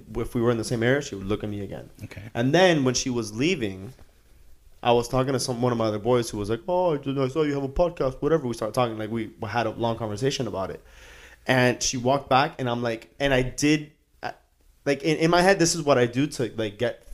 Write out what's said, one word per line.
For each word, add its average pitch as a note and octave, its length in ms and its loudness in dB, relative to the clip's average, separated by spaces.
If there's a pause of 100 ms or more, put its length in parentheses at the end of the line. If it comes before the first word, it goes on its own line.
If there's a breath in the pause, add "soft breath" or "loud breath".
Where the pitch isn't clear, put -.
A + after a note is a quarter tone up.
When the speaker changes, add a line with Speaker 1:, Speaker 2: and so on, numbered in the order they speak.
(160)
Speaker 1:
if A#2 180 -4
we B2 60 0
were A#2 100 4
in A#2+ 60 2
the A2 80 -4
same A2+ 180 -2
area, C3+ 200 2
she B2 140 -10
would G2 100 -10
look G#2 180 -2
at G#2+ 60 -6
me G2+ 120 -8
again. D#2 280 -12 (140)
Speaker 2:
Okay. - 180 -16 (100)
Speaker 1:
And B2+ 220 0
then E3+ 300 6
when B2+ 100 2
she - 160 -2
was A2+ 240 -4
leaving, A#2 580 -2 (920)
I A#2+ 100 2
was A#2+ 160 2
talking C3 260 0
to B2 60 0
some, B2 200 -4
one B2 120 2
of A#2 60 0
my A2+ 80 0
other G#2+ 120 -2
boys A#2+ 320 0
who A2 80 -6
was G2+ 100 -4
like, A#2 180 -2
"Oh, F3+ 280 0
I - 40 0
just, C#3 200 -4
I C3 100 0
saw D#3 140 -2
you D3 120 0
have C#3 100 -4
a C3+ 40 -4
podcast, D#3 540 -2
whatever." D3 240 2
We A#2+ 80 -4
started A2 200 -6
talking, A#2 220 0
like, G#2+ 140 -8
we A2+ 200 -6 (160)
had A2+ 200 -2
a A2 40 -2
long A2+ 280 -2
conversation A2+ 480 -4
about F#2 240 -6
it. - 120 -14 (640 loud breath)
And B2 360 4
she - 140 -2
walked C3 340 0
back, C#3 280 4
and B2+ 120 -2
I'm A#2+ 120 -2
like, A#2 360 -4
and C#3 160 2
I B2+ 80 4
did, D3+ 480 0 (320)
I, - 100 -8 (540)
like, F#3 160 0
in, D#3+ 140 2
in E3 140 2
my F3 120 6
head, G3 160 6
this E3 160 2
is E3 80 -4
what C#3+ 160 6
I B2 80 6
do B2+ 220 0
to, A#2 280 -4
like, G#2+ 220 -4
get A#2+ 360 -4